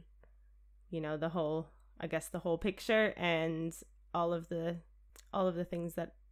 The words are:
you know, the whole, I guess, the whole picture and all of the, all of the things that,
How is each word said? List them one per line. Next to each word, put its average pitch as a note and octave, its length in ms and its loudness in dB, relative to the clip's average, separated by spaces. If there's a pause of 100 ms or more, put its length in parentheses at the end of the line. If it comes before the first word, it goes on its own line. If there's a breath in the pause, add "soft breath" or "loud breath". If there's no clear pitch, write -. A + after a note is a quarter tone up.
(880)
you E3 120 -4
know, D3+ 160 -2
the D#3+ 120 0
whole, D#3+ 380 0 (320)
I E3 80 -4
guess, D#3 200 -2
the F3 120 -6
whole E3+ 200 2
picture G#3+ 580 4
and E3 580 0 (380)
all E3+ 200 2
of E3+ 160 -4
the, E3+ 280 -2 (560)
all F#3+ 140 2
of F3 80 2
the F3 100 -2
things E3+ 300 -4
that, E3 180 -4 (180)